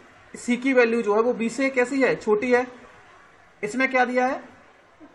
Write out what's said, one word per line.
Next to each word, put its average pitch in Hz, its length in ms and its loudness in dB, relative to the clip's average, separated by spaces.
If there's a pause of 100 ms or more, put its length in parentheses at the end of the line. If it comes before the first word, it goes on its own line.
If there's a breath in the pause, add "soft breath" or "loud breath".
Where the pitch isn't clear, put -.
(360)
सी 240 220 -2
की 254 160 -2
value 233 280 4
जो 202 140 0
है 220 60 4
वो 240 120 0
बी 226 160 -4
से 269 200 -2
कैसी 262 320 0
है, 220 140 2
छोटी 214 360 0
है। 247 160 2 (960)
इसमें 254 280 -2
क्या 254 140 2
दिया 247 200 0
है, - 280 -6 (600)